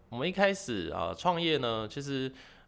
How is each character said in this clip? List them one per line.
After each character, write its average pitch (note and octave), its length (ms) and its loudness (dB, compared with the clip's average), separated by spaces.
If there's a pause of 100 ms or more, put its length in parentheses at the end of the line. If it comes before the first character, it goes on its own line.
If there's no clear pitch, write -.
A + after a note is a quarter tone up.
我 A#2+ 80 -8
们 D3+ 120 0
一 - 20 -2
开 G3 220 4
始， G2 400 -2
呃， F2 220 0
创 E3+ 260 2
业 D#3+ 160 4
呢， A2+ 320 0
其 C#3+ 100 -8
实， C3+ 320 -2 (360)